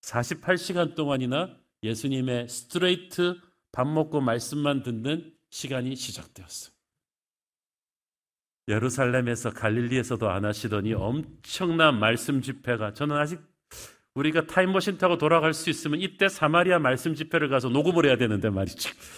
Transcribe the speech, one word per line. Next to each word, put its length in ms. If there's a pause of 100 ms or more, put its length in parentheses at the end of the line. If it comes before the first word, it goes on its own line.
사십팔 580
시간 360
동안이나 600 (300)
예수님의 640
스트레이트 880 (320)
밥 160
먹고 340
말씀만 600
듣는 500 (180)
시간이 440
시작되었어요. 800 (2000)
예루살렘에서 840
갈릴리에서도 800
안 140
하시더니 500
엄청난 1040
말씀 440
집회가, 500
저는 240
아직 240 (760)
우리가 320
타임머신 520
타고 200
돌아갈 340
수 180
있으면 300
이때 280
사마리아 500
말씀 360
집회를 340
가서 200
녹음을 380
해야 100
되는데 340
말이죠. 420 (260)